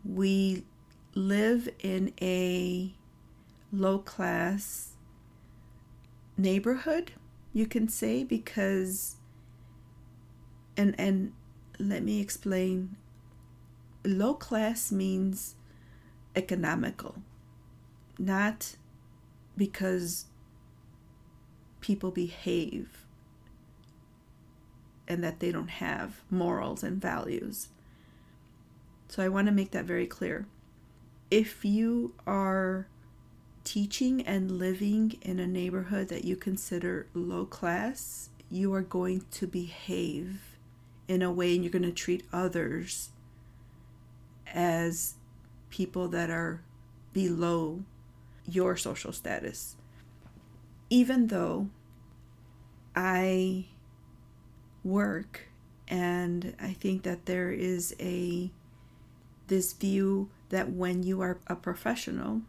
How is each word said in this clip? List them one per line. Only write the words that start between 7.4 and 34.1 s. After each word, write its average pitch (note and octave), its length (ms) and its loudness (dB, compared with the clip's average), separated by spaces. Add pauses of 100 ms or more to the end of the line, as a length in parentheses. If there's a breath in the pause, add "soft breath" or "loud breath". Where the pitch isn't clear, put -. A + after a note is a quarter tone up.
you G#3+ 140 2
can A3 240 0
say, A3+ 340 0
because, G3 920 0 (1600 loud breath)
and, G3+ 200 6
and F#3+ 360 2 (440)
let G3+ 240 0
me G#3 200 0
explain. F#3 760 -2 (1080)
Low G3+ 280 2
class A3+ 560 -2
means F#3+ 680 0 (760 loud breath)
economical, - 840 -2 (1000)
not G3 600 0 (800)
because F#3 680 -2 (1500)
people G3 280 0
behave F3 960 -4 (2000)
and F3 140 0
that E3+ 200 -2
they F3 100 2
don't E3 160 -4
have - 640 -6
morals - 540 0
and F#3+ 180 -2
values. - 680 -4 (1400 loud breath)
So - 120 -4
I F#3 60 4
want G3 200 4
to G#3 40 6
make G3 200 4
that F3+ 120 -2
very F3 240 0
clear. - 400 -6 (840)
If G#3+ 360 4
you A3+ 480 2 (120)
are F#3+ 640 2 (800)
teaching B3+ 600 0